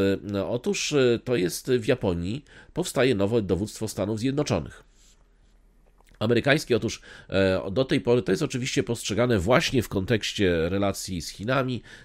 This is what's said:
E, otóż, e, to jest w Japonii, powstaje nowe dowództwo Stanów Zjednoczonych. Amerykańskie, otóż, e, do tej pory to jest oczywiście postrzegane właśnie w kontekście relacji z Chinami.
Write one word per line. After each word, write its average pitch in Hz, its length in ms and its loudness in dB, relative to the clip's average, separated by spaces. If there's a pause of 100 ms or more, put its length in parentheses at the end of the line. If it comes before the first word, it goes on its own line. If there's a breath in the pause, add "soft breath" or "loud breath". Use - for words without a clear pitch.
(340)
E, 95 120 0
otóż, 127 460 -4
e, 127 320 4
to 123 120 0
jest 87 340 -2
w 123 160 2
Japonii, 104 580 -2 (280 loud breath)
powstaje 135 420 0
nowe 104 280 2
dowództwo 98 460 -2
Stanów 107 300 -2
Zjednoczonych. 127 640 -2 (1300 soft breath)
Amerykańskie, 120 580 2
otóż, - 240 -4 (300 loud breath)
e, 95 420 2
do 127 120 0
tej 135 160 0
pory 120 220 2
to 175 100 0
jest 175 100 0
oczywiście 131 400 -2
postrzegane 117 560 0
właśnie 110 440 2
w - 60 -4
kontekście 95 800 0
relacji 95 540 -4
z - 60 -10
Chinami. 127 540 -4 (220 loud breath)